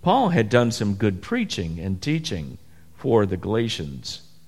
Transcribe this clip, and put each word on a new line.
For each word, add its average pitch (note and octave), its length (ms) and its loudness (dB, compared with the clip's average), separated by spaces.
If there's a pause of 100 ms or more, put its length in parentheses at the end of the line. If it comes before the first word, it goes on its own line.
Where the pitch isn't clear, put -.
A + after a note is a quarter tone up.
Paul A3+ 280 4
had A#2 200 4
done A#2+ 220 4
some G#2 240 0
good G2 280 0
preaching F#2 580 -4
and F#2 200 -4
teaching G#2 580 -4 (360)
for A2+ 320 4
the F#2+ 100 -2
Galatians F#2 840 -4 (260)